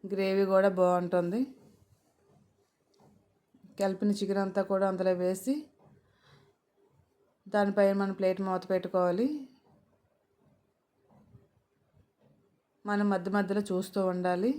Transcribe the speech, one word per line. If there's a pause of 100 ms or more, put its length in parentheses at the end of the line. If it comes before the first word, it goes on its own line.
గ్రేవీ
కూడా (100)
బాగుంటుంది. (2500)
కలిపిన
చికెన్
అంతా
కూడా
అందులో (100)
వేసి (2000)
దానిపైన
మనం
ప్లేట్
మూత
పెట్టుకోవాలి. (3500)
మనం
మధ్య
మధ్యలో
చూస్తూ (100)
ఉండాలి